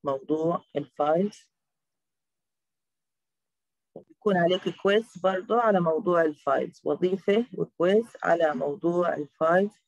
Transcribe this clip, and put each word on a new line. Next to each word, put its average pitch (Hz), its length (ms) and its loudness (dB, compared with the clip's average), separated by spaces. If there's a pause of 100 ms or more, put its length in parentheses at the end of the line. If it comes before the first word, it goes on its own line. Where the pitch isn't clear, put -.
موضوع 156 600 -4 (120)
الفايلز. 156 720 -2 (2500)
وبيكون - 420 -4
عليك 175 320 0
quiz 202 500 0
برضو 190 360 -2
على 226 260 2
موضوع 165 420 0
الفايلز، 139 640 -2
وظيفة 185 720 0
وكويز 185 520 0 (160)
على 165 320 0
موضوع 165 600 -2
الفايلز 170 580 0 (160)